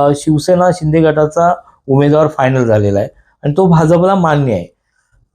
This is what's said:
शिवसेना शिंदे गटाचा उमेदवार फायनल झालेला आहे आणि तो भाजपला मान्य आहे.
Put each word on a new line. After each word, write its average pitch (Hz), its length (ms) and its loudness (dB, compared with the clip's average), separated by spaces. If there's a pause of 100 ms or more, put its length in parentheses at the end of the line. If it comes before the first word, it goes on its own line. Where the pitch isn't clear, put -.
(160)
शिवसेना 175 540 0
शिंदे 160 300 -2
गटाचा 156 540 0 (340)
उमेदवार 147 400 2
फायनल 131 360 -2
झालेला 104 340 0
आहे 117 100 -4 (340)
आणि 147 140 -4
तो 190 100 2
भाजपला 170 480 2
मान्य 151 380 0
आहे. 87 120 -4 (720)